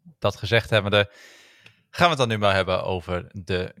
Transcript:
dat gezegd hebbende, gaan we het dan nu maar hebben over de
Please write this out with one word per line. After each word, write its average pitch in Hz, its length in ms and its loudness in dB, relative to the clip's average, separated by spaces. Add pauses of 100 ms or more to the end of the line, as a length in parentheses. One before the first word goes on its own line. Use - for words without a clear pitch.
(200)
dat 101 160 -2
gezegd 107 340 0
hebbende, 101 420 2 (760)
gaan - 140 -2
we 175 60 6
het 156 80 -2
dan 131 100 0
nu 110 100 -2
maar 101 180 2
hebben 92 280 0
over 90 480 -6
de 92 500 -6